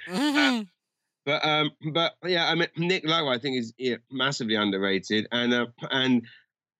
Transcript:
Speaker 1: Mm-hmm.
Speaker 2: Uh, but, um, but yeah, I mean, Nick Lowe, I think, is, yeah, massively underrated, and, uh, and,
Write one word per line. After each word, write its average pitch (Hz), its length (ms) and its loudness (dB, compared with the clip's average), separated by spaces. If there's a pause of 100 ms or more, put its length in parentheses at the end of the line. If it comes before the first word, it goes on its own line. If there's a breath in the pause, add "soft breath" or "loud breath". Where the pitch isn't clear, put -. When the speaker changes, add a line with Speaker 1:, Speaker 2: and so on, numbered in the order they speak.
Speaker 1:
Mm-hmm. 269 520 2
Speaker 2:
Uh, 214 40 -6 (600)
but, 143 200 -2
um, 151 260 2 (220)
but 170 200 0 (120)
yeah, 170 220 0
I 160 80 2
mean, 165 120 2 (100)
Nick 175 280 0
Lowe, 160 220 0
I 123 120 0
think, 131 180 -2
is, 113 220 -4
yeah, 123 160 -2 (160)
massively 131 440 -2
underrated, 101 760 0
and, 120 220 0
uh, 120 120 0 (240)
and, 131 360 2 (540 loud breath)